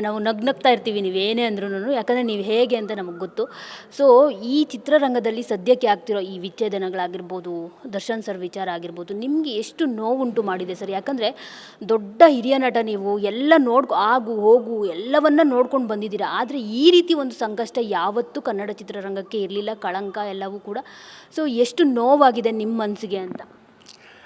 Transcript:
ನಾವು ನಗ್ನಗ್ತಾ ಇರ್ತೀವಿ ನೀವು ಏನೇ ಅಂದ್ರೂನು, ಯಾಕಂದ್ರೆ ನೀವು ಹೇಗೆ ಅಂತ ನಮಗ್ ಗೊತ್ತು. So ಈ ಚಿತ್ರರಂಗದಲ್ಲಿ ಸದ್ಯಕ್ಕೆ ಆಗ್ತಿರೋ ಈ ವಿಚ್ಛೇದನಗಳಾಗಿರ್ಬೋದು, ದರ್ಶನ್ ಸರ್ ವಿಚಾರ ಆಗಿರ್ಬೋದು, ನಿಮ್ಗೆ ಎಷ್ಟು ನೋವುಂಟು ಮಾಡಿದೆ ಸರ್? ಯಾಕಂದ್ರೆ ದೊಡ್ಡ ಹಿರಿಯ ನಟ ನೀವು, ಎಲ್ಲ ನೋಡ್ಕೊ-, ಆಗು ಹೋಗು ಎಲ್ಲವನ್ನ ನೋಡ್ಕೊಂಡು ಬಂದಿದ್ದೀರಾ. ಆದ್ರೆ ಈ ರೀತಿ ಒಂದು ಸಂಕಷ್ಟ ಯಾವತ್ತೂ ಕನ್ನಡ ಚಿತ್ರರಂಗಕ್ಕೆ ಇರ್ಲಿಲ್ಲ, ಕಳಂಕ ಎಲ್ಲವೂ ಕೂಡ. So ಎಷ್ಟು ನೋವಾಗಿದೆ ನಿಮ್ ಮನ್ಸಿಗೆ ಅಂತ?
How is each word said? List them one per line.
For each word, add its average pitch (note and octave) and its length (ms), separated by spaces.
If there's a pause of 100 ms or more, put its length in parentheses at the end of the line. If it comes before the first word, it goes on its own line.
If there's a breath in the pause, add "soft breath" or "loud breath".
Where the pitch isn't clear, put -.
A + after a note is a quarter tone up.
ನಾವು G#3+ 180
ನಗ್ನಗ್ತಾ A3+ 500
ಇರ್ತೀವಿ G#3+ 320
ನೀವು F#3 140
ಏನೇ A3 280
ಅಂದ್ರೂನು, G3+ 480
ಯಾಕಂದ್ರೆ B3 320
ನೀವು G#3 200
ಹೇಗೆ A3+ 320
ಅಂತ G#3+ 200
ನಮಗ್ F3+ 240
ಗೊತ್ತು. F#3 240 (560 loud breath)
So C4+ 340 (100)
ಈ C#4 200
ಚಿತ್ರರಂಗದಲ್ಲಿ B3 800
ಸದ್ಯಕ್ಕೆ A#3 460
ಆಗ್ತಿರೋ G3+ 320
ಈ F#3+ 200
ವಿಚ್ಛೇದನಗಳಾಗಿರ್ಬೋದು, F3+ 1400 (140)
ದರ್ಶನ್ A3 300
ಸರ್ G3 140
ವಿಚಾರ F#3 320
ಆಗಿರ್ಬೋದು, F3 440
ನಿಮ್ಗೆ C#4 360
ಎಷ್ಟು A3+ 360
ನೋವುಂಟು A#3 580
ಮಾಡಿದೆ F#3 320
ಸರ್? G3 160
ಯಾಕಂದ್ರೆ A3 440 (540 loud breath)
ದೊಡ್ಡ A3 380
ಹಿರಿಯ C4 300
ನಟ B3+ 240
ನೀವು, G3+ 380
ಎಲ್ಲ A#3 380
ನೋಡ್ಕೊ-, B3 400
ಆಗು A3+ 380
ಹೋಗು A3 500
ಎಲ್ಲವನ್ನ C#4+ 580
ನೋಡ್ಕೊಂಡು B3+ 440
ಬಂದಿದ್ದೀರಾ. G#3 440
ಆದ್ರೆ A#3+ 300
ಈ A#3+ 300
ರೀತಿ F4 220
ಒಂದು C4+ 180
ಸಂಕಷ್ಟ A3 500
ಯಾವತ್ತೂ G#3 600
ಕನ್ನಡ G#3 300
ಚಿತ್ರರಂಗಕ್ಕೆ G3 720
ಇರ್ಲಿಲ್ಲ, G3+ 320
ಕಳಂಕ G3 440 (120)
ಎಲ್ಲವೂ G3 300
ಕೂಡ. G3+ 180 (580 loud breath)
So D#4 160
ಎಷ್ಟು A#3+ 320
ನೋವಾಗಿದೆ B3 680
ನಿಮ್ A3+ 280
ಮನ್ಸಿಗೆ G#3 380
ಅಂತ? F#3 240 (840 soft breath)